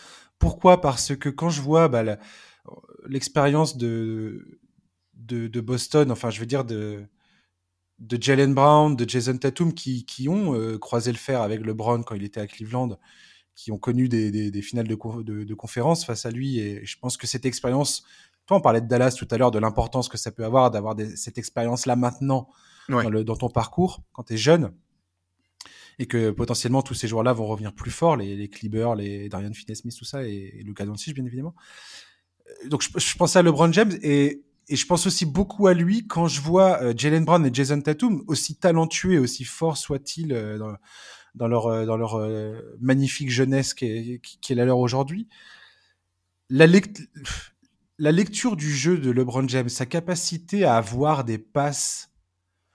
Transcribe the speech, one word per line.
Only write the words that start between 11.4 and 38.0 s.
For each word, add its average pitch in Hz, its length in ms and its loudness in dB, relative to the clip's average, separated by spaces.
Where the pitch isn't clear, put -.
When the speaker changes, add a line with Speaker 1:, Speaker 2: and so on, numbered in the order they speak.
Speaker 1:
avec 107 200 -4
LeBron 110 380 0
quand 113 140 -10
il 101 80 -8
était 101 160 -10
à 104 80 -6
Cleveland, 113 500 -6
qui - 180 -12
ont 107 60 -6
connu 127 320 0
des, 110 220 0
des, 107 180 -2
des 101 140 -8
finales 117 240 -6
de 110 80 -4
co-, 113 260 -10
de, 107 220 -10
de 104 100 -10
conférence 123 500 -2
face - 220 -8
à 117 60 -6
lui. 131 260 -4
Et 104 260 -6
je - 160 -14
pense 127 160 -6
que - 120 -10
cette 127 180 -4
expérience, 131 580 -2
toi, 196 100 4
on 180 40 4
parlait 117 200 6
de 117 60 -6
Dallas 123 280 4
tout - 140 -10
à 117 80 -2
l'heure, 123 140 4
de 107 80 0
l'importance 113 500 -2
que - 80 -10
ça 113 140 -8
peut 113 140 -10
avoir 123 260 4
d'avoir 107 240 -4
des, 107 200 -8
cette - 220 -10
expérience-là 120 580 -2
maintenant 127 540 -2
Speaker 2:
Ouais. 120 140 2
Speaker 1:
dans 110 80 0
le, 110 120 0
dans 113 140 -4
ton 123 100 -4
parcours, - 540 -2
quand 120 120 -16
t'es 113 140 -6
jeune, 127 360 4
et 123 80 -4
que 113 240 2
potentiellement 120 500 0
tous 131 140 -6
ces 117 120 -6
joueurs-là 113 240 2
vont 113 140 -2
revenir 107 280 -6
plus - 180 -12
forts, 160 260 2
les, 101 180 -6
les 101 140 -8
Kleber, 110 480 -4
les 101 320 -8
Dorian 101 240 -8
Finney-Smith, 110 440 -14
tout - 60 -18
ça, 135 240 -10
et, 98 300 -12
et 104 60 -16
Luka 101 220 -10
Doncic, 107 280 -10
bien 135 100 -8
évidemment. 127 300 -10
Euh, - 180 -18
donc 143 140 -2
je, - 80 -6
je - 160 -2
pensais - 220 2
à - 60 8
LeBron 170 280 6
James, 202 300 4
et, 143 400 2
et 147 80 -4
je - 120 -2
pense 175 180 2
aussi 180 220 0
beaucoup 190 400 2
à 180 80 8
lui 190 320 0
quand 170 200 0
je 143 140 -2
vois, 180 400 4
euh, 123 160 0
Jaylen 151 260 2
Brown 165 220 4
et 127 80 2
Jason 139 260 2
Tatum, 151 480 0